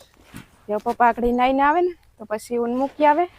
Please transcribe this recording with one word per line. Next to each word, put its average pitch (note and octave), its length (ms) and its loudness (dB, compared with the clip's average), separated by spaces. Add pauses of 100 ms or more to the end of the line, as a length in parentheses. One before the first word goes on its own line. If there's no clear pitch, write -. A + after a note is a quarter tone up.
(640)
જો G#3 160 -4
પપ્પા A#3+ 300 2
આકડી A#3 240 -2
નાઈને B3+ 300 2
આવે D4 180 2
ને F4+ 120 0 (200)
તો - 120 -18
પછી A3 340 -6
ઊન A#3 160 -2
મૂકી C4+ 320 0
આવે, D4 180 4 (140)